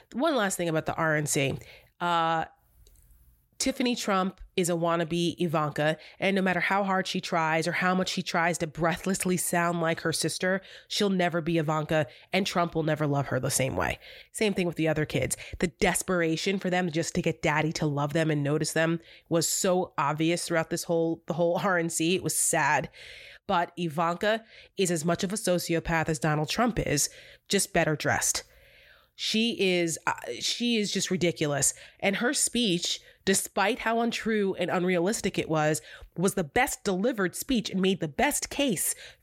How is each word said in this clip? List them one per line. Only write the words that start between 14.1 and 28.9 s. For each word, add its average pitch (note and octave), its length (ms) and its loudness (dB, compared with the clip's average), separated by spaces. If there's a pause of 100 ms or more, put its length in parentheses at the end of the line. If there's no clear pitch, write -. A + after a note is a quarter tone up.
Same G#3 200 0
thing F3+ 140 0
with E3 80 -4
the D#3 140 0
other D3+ 160 0
kids. - 320 -2 (220)
The F#3 80 0
desperation F3+ 920 0
for F#3 100 -2
them F3+ 220 0
just D#3 240 -2
to F3+ 60 0
get D#3+ 200 0
daddy D#3 320 2
to - 120 -2
love C#3+ 260 0
them D#3+ 180 2
and D3 140 0
notice D3+ 300 0
them E3 260 2 (300)
was D#3+ 180 2
so F3+ 500 0
obvious D#3 480 0
throughout E3 240 0
this E3+ 140 -4
whole, E3 440 0
the F3 60 -2
whole E3+ 240 2
<laughs> D3+ 60 -2
R F#3 140 2
N E3 120 0
C. E3+ 260 0
It - 80 -2
was D#3 120 -2
sad. D3+ 540 2 (580)
But F3 300 0
Ivanka F3 640 0 (320)
is F3+ 160 2
as D#3+ 140 0
much E3+ 180 0
of F#3 80 -2
a G#3+ 60 -4
sociopath E3 720 0
as D#3+ 100 -2
Donald D3+ 300 0
Trump G#3+ 360 0
is, C#3 240 0 (380)
just G3 240 0
better D#3+ 240 2
dressed. - 480 0 (720)